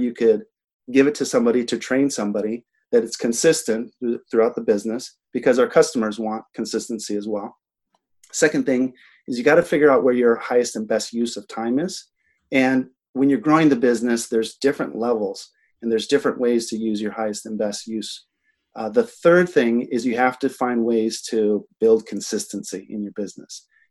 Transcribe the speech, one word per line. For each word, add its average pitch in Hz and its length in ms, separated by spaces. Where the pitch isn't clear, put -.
you 120 160
could 110 200
give 139 120
it 147 80
to 139 80
somebody 120 300
to 120 120
train 135 220
somebody, 107 540
that 117 140
it's - 100
consistent - 760
th-, 120 180
throughout 113 240
the - 60
business, 180 300
because 123 260
our 123 80
customers 110 400
want 110 260
consistency 110 640
as 101 100
well. 107 300
Second 151 360
thing 127 260
is 131 120
you 120 60
gotta 156 180
figure 151 200
out 127 120
where 127 100
your 120 220
highest 123 400
and 110 100
best 110 260
use 117 240
of 101 120
time 117 300
is. 180 160
And 131 260
when 135 140
you're 117 200
growing 160 200
the 135 80
business, 117 380
there's 113 280
different - 400
levels 107 540
and 113 100
there's 110 240
different 139 260
ways 120 280
to 117 80
use 107 240
your 107 120
highest 107 340
and 110 120
best 104 280
use. 110 400
Uh, 113 140
the 113 180
third 175 240
thing 120 340
is 120 140
you 117 100
have 127 220
to 135 100
find 123 360
ways 113 360
to 104 360
build 113 260
consistency - 800
in 107 140
your 101 100
business. - 540